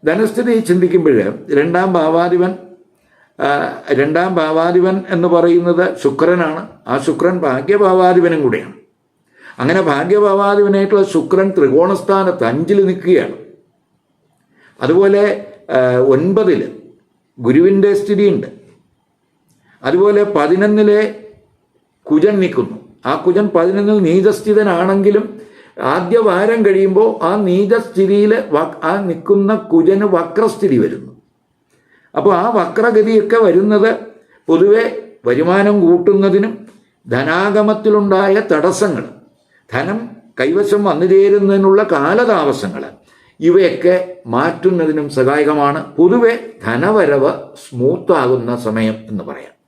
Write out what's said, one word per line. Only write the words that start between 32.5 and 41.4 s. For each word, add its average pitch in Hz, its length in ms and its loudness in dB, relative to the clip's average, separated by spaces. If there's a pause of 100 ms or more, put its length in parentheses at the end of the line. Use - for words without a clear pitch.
വക്രഗതിയൊക്കെ 220 840 0
വരുന്നത് 208 600 2 (500)
പൊതുവെ 202 680 0 (120)
വരുമാനം 196 540 0
കൂട്ടുന്നതിനും 196 840 2 (420)
ധനാഗമത്തിലുണ്ടായ 196 1300 0
തടസ്സങ്ങൾ, 180 720 -2 (680)
ധനം 185 380 -6 (300)
കൈവശം 202 440 0
വന്നു 170 220 0
ചേരുന്നതിനുള്ള 196 760 4